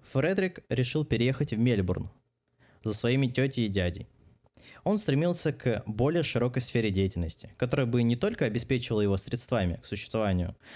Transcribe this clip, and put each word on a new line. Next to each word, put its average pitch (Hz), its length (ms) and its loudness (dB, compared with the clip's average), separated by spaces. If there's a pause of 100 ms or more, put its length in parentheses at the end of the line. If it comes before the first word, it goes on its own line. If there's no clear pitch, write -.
(120)
Фредерик 180 560 0
решил 127 360 0
переехать 131 480 0
в 107 60 -2
Мельбурн 95 520 2 (760)
за 110 80 0
своими 127 360 2
тётей 127 380 0
и - 20 -2
дядей. 90 400 -2 (760)
Он 208 140 2
стремился 165 540 0
к 110 340 -2
более 135 360 2
широкой 123 380 0
сфере 113 300 0
деятельности, 92 680 -2
которая 127 300 0
бы 120 160 2
не 117 140 4
только 196 300 0
обеспечивала 117 540 0
его 101 160 4
средствами 98 640 -2
к - 60 -18
существованию, 101 720 -2 (180)